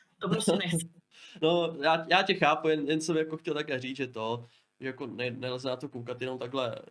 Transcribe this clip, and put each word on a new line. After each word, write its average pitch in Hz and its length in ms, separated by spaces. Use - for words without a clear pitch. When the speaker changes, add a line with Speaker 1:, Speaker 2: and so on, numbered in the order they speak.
Speaker 1:
To 190 80
prostě 214 220
nechci. 170 380
Speaker 2:
No, 165 400
já, 160 280
já 185 140
tě 190 100
chápu, 156 340
jen, 151 200
jen 156 140
jsem 160 160
jako 156 200
chtěl 151 160
takhle 147 260
říct, 131 180
že 135 100
to, 117 400
že 135 80
jako 131 200
ne-, 120 240
nelze 127 380
na 127 60
to 139 140
koukat 123 320
jenom 131 180
takhle 123 520